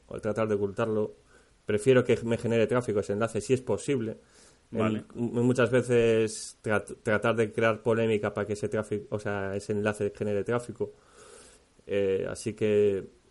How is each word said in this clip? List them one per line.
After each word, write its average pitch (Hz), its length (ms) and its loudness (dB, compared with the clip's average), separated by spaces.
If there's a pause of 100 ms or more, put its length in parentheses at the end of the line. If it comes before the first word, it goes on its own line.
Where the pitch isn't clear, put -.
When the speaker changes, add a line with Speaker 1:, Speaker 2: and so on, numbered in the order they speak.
Speaker 1:
o - 140 -12
tratar 110 260 -2
de 107 80 0
ocultarlo. 107 640 -2 (500)
Prefiero 123 380 4
que 120 200 4
me 113 140 0
genere 113 300 2
tráfico 120 320 0
ese 101 140 -4
enlace, 110 260 -2
si 131 140 -2
es 127 80 0
posible. 113 560 -4 (520)
En 117 100 -6
Speaker 2:
Vale. 110 240 -2 (100)
Speaker 1:
mu-, 120 300 -2
muchas 123 260 4
veces 117 920 2
trat-, 104 400 -2
tratar 110 340 2
de 110 160 2
crear 113 300 2
polémica 113 520 0
para 104 120 -2
que 107 60 -6
ese 101 160 -4
tráfico, 107 380 -4 (100)
o - 20 -6
sea, 101 380 -4
ese 101 160 -6
enlace 104 420 -2
genere 104 300 -4
tráfico. 117 480 -4 (920)
Eh, 98 420 0
así - 240 -6
que 104 560 2 (220)